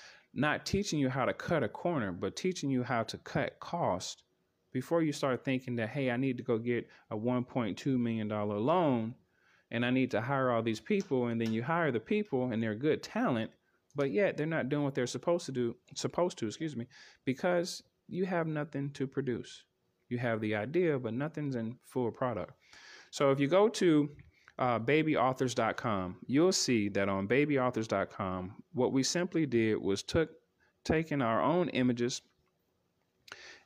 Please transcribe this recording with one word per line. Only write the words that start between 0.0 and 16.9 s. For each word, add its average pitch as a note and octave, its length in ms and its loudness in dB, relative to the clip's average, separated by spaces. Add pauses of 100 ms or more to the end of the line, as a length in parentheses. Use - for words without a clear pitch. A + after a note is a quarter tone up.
not D3 320 0
teaching G3 320 -2
you C3+ 100 2
how B2+ 160 0
to G#2 80 2
cut D#3 300 0
a A2 80 0
corner, C3+ 420 -2
but G2 240 -6
teaching F3+ 320 -4
you B2+ 140 0
how A#2 220 0
to - 120 -10
cut - 420 -4
cost A#2 640 -4 (480)
before E3 320 0
you D3+ 100 2
start C3+ 320 -2
thinking B2+ 320 -2
that, A2+ 120 -2
"Hey, C3 220 -2
I A#2+ 80 0
need C3 180 0
to B2 60 -8
go A#2 160 0
get A#2 320 -2 (200)
a A2+ 60 -4
one A#2+ 280 0
point A2 340 -4
two C3+ 180 0
million A2+ 320 0
dollar G#2 300 -2
loan." B2+ 560 2 (560)
And A#2 140 -2
I B2 60 2
need B2+ 220 2
to G#2 80 0
hire C3 300 0
all A#2 120 2
these A2+ 180 -2
people, F#3+ 480 0
and A#2 120 -2
then A2+ 120 0
you A2+ 100 -2
hire E3 280 0
the A2+ 100 0
people C3 520 -2
and A2+ 100 0
they're A2 120 -2
good B2 280 0
talent, D3+ 480 -2 (440)
but C#3+ 160 -2
yet G3 260 0
they're D3+ 100 -2
not D3+ 220 -2
doing D3 160 0
what C#3 100 -2
they're B2+ 120 0
supposed E3+ 400 -2
to C3+ 60 -8
do, B2 240 -2 (180)
supposed E3+ 440 -2
to, A2+ 80 -4
excuse D3 300 -6
me, A#2 100 -8 (380)